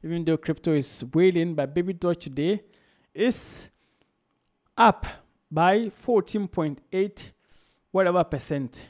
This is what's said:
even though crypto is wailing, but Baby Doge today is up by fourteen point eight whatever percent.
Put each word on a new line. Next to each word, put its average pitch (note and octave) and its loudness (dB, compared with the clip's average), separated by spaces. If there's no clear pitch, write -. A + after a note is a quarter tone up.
even E3 -4
though D#3+ 2
crypto E3 -2
is C#3+ -2
wailing, F3 4
but C#3+ -2
Baby F3 0
Doge F3 -2
today D#3 -2
is - -4
up A#3 4
by F#3 2
fourteen G#3 0
point D3+ -4
eight G3 -4
whatever F3+ 2
percent. C#3 -6